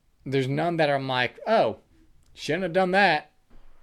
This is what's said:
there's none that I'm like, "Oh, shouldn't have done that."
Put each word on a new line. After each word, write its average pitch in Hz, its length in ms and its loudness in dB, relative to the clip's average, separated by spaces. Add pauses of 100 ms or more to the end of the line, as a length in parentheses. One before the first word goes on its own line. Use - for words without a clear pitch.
(260)
there's 135 220 -2
none 160 300 -2
that 156 120 2
I'm 139 180 -2
like, 123 400 -2
"Oh, 170 300 2 (560)
shouldn't 170 300 -6
have 170 100 -4
done 185 180 2
that." 185 400 2 (520)